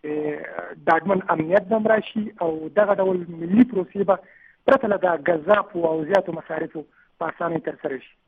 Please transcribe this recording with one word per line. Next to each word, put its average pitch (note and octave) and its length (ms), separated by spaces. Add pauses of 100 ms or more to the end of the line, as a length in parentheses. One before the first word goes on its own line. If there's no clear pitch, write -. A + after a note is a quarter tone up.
آه، D3+ 680
ډاډمن E3 460 (100)
امنیت E3+ 320
به G3 160
هم A3 100
راشي G#3+ 540
او D#3+ 340
دغه G#3 180
ډول F#3 360
ملي F3 340
پروسې G3 400
به F#3 160 (480)
پرته C4+ 200
له G3+ 100
دا F3+ 200
ګزافو E3+ 680
او D#3+ 200
زیاتو F#3 260
مصارفو D#3+ 520 (360)
په E3+ 60
اسانۍ E3 340
ترسره D3 380
شي. - 200 (100)